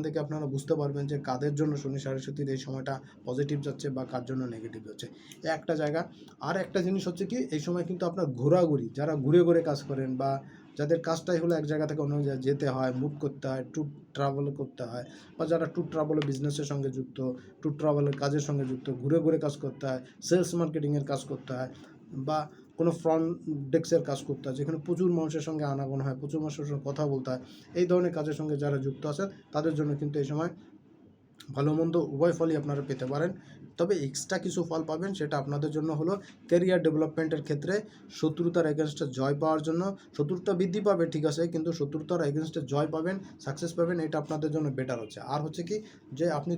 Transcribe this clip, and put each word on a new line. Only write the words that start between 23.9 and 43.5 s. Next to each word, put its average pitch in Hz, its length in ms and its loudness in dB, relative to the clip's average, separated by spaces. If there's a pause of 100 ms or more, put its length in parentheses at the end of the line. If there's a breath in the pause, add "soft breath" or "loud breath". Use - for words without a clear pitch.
কাজ - 180 -2
করতে 139 200 -4
হয়, 131 120 -4
যেখানে 151 260 -2
প্রচুর 175 320 2
মানুষের 160 300 0
সঙ্গে 156 260 -2
আনাগোনা 135 320 -2
হয়, 131 160 -2
প্রচুর 147 220 -4
মানুষের 147 260 -4
সঙ্গে 143 200 -4
কথা 147 140 0 (100)
বলতে 131 180 -2
হয়, 127 100 -2 (380 loud breath)
এই 180 100 6
ধরনের 180 280 4
কাজের 151 220 -2
সঙ্গে 151 240 0
যারা 143 220 2
যুক্ত 135 200 -4
আছেন 156 220 -2 (240 loud breath)
তাদের 156 240 2
জন্য 147 160 0 (100)
কিন্তু 147 180 -2
এই 139 120 0
সময় 147 180 0 (1080 loud breath)
ভালো 143 180 4
মন্দ 165 220 2
উভয় 151 420 4
ফলই 165 240 2
আপনারা 143 280 -2
পেতে 131 160 -2
পারেন। 151 260 0 (460 loud breath)
তবে 175 160 2 (140)
এক্সট্রা - 380 -4
কিছু 180 140 -2 (100)
ফল 160 140 0
পাবেন, 160 300 -2
সেটা 151 240 -2
আপনাদের 143 340 -2
জন্য 156 220 0
হলো 160 200 2 (360 loud breath)
ক্যারিয়ার 175 360 6
ডেভেলপমেন্টের 156 640 2
ক্ষেত্রে 151 260 0 (460 loud breath)
শত্রুতার 170 460 2
এগেনস্টে 151 400 0 (120)
জয় 135 240 2
পাওয়ার 156 260 4
জন্য। 165 160 2 (340 loud breath)
শত্রুতা 175 420 0
বৃদ্ধি 190 280 2
পাবে 185 160 4 (100)
ঠিক 151 180 0
আছে, 156 120 0 (100)
কিন্তু 165 160 0 (100)
শত্রুতার 156 500 -2
এগেনস্টে 156 320 -2 (100)
জয় 147 240 2
পাবেন, 165 200 -2 (240 loud breath)
সাকসেস 156 380 -6